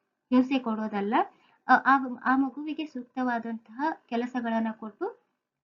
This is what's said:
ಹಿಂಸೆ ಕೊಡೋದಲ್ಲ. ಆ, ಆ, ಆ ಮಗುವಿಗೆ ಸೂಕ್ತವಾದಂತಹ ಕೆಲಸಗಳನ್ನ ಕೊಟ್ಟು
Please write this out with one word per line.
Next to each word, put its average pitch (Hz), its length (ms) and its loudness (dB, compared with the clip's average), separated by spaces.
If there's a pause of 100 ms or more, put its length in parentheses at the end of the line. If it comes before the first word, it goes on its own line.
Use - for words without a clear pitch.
(320)
ಹಿಂಸೆ 262 260 4
ಕೊಡೋದಲ್ಲ. 220 560 -4 (540)
ಆ, 254 60 10
ಆ, 262 320 4 (180)
ಆ 262 120 4
ಮಗುವಿಗೆ 294 500 -2
ಸೂಕ್ತವಾದಂತಹ 240 960 -6 (260)
ಕೆಲಸಗಳನ್ನ 233 640 -2
ಕೊಟ್ಟು 330 500 -10 (420)